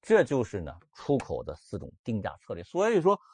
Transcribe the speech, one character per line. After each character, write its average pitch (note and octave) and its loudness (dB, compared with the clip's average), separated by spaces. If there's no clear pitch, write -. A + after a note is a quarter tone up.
这 G#3 6
就 C3+ 0
是 G#2 -4
呢， D2+ -10
出 - -2
口 - -4
的 D2+ -10
四 - -12
种 - -12
定 A2 -4
价 E2 -8
策 - -12
略。 E2+ -12
所 G3+ 0
以 G#3+ 4
说， G3 4